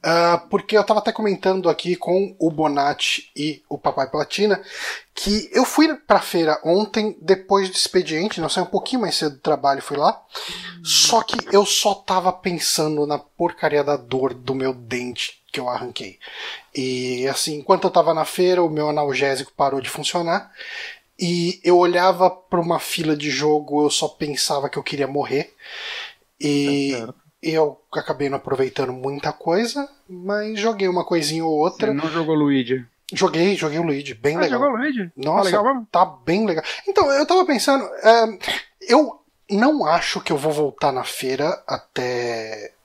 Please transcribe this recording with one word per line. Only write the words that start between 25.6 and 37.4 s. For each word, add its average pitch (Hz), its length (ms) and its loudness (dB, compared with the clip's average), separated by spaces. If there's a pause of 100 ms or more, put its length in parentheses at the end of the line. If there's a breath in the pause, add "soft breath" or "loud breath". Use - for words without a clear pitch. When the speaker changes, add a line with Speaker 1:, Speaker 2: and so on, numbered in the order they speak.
Speaker 1:
e 143 520 0
Speaker 2:
Tá 127 40 -4
certo. 113 180 -10 (280)
Speaker 1:
eu 156 360 0 (140)
acabei 143 360 -4
não 139 80 -2
aproveitando 131 560 -2
muita 139 380 -4
coisa, 233 560 -2 (220)
mas 208 500 -6
joguei 202 280 0
uma 180 180 0
coisinha 160 400 -2
ou 160 80 0
outra. 151 360 0
Speaker 2:
Você 139 40 -2
não 151 160 -2
jogou 160 240 -2
Luigi? 131 500 2 (320)
Speaker 1:
Joguei, 175 400 2
joguei 156 220 -2
o 170 60 -2
Luigi, 139 320 -4
bem 143 220 -2
Speaker 2:
Ah, - 20 -4
Speaker 1:
legal. 240 200 2
Speaker 2:
jogou 277 140 2
o 220 60 -4
Luigi? 247 360 -4
Speaker 1:
Nossa, 151 220 0
Speaker 2:
Tá 202 80 4
legal 196 200 2
mesmo? 254 260 -2
Speaker 1:
tá 220 120 4
bem 220 440 -2
legal. 160 160 -2 (240 loud breath)
Então, 381 240 4
eu 285 160 2
tava 370 180 4